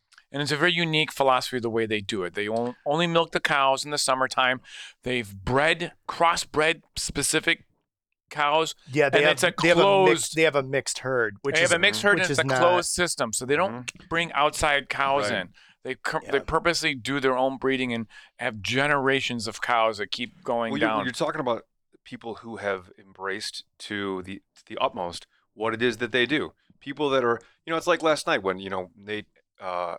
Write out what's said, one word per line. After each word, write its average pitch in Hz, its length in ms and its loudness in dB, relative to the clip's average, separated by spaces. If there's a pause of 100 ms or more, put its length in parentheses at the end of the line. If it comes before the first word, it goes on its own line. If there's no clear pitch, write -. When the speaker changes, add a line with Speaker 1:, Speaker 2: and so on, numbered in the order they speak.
(300)
Speaker 1:
And 139 120 -8
it's 147 100 -4
a 151 60 0
very 170 160 2
unique 156 400 0
philosophy 127 440 2
of 113 60 -4
the 117 60 -2
way 113 160 0
they 107 160 -2
do 101 220 -4
it. 87 100 -6
They 104 160 -4
on-, 117 260 -4 (100)
only 160 220 0
milk 165 240 -2
the 180 80 -2
cows 139 460 0
in 147 60 -12
the 147 60 -4
summertime. 131 640 0 (440)
They've 120 300 -4
bred, 143 600 0 (140)
crossbred 165 760 0 (160)
specific - 680 -2 (640)
cows, 151 460 0 (160)
Speaker 2:
Yeah, 143 180 4
they 156 100 4
Speaker 1:
and 151 80 6
Speaker 2:
have, 151 80 4
Speaker 1:
it's 131 80 0
a 175 180 2
Speaker 2:
they 165 80 6
have 170 80 6
a 170 40 8
Speaker 1:
closed 190 300 6
Speaker 2:
mixed, - 240 -2
they 160 60 2
have 156 160 4
a 139 60 2
mixed 135 360 -4
herd, 117 440 -2
which 139 120 -2
Speaker 1:
They 160 80 4
Speaker 2:
is, 175 80 4
Speaker 1:
have 170 60 4
a - 20 -6
mixed 202 220 2
herd, 202 140 4
Speaker 2:
which 185 80 2
Speaker 1:
and 165 80 0
it's 143 80 2
Speaker 2:
is - 0 -
Speaker 1:
a 156 40 2
Speaker 2:
not 131 160 2
Speaker 1:
closed 175 300 4
system, 151 420 -2
so - 140 -4
they 135 100 2
don't 185 160 0 (160)
Speaker 3:
Mm-hmm. - 220 -16
Speaker 1:
bring 165 240 -2
outside 147 560 2
cows 139 420 0
Speaker 3:
Right. 101 120 0
Speaker 1:
in. 87 60 -12 (340)
They 127 120 -8
cur-, - 300 -4
Speaker 2:
Yeah. - 60 -12
Speaker 1:
they 139 100 4
purposely 156 520 0
do 131 280 -4
their 131 160 4
own 135 200 2
breeding 127 360 0
and 113 120 -4 (340)
have 117 220 -6
generations 131 840 0
of 107 140 -10
cows 113 380 2
that 104 120 -6
keep - 320 -8
going 117 280 -2
Speaker 3:
Well, - 100 -4
you, 143 60 4
Speaker 1:
down. 110 180 0
Speaker 3:
you're 123 80 -4
talking 156 260 -2
about 123 240 -2 (400)
people - 320 -12
who 113 220 -12
have 98 420 -4
embraced 98 640 -8 (160)
to 98 440 -6
the, 95 180 -12 (160)
to - 80 -20
the - 160 -14
utmost 98 440 -4 (280)
what 110 200 -2
it 113 80 -6
is 120 160 2
that 117 140 -6
they 123 140 2
do. 120 260 -2 (300)
People 143 300 -4
that 135 120 4
are, 117 160 2 (260)
you 160 60 -10
know, 165 60 0
it's 160 100 -4
like 165 160 2
last 156 240 2
night 147 160 2
when, 190 160 0
you 95 100 -10
know, 92 280 -4
Nate, 104 300 -10 (340)
uh, 90 380 -4